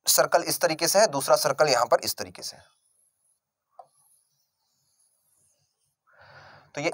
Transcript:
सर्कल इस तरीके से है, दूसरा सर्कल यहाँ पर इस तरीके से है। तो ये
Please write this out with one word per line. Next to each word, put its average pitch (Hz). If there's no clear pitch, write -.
सर्कल 165
इस 156
तरीके 160
से 190
है, 170
दूसरा 147
सर्कल 147
यहाँ 120
पर -
इस -
तरीके 92
से -
है। -
तो 147
ये 165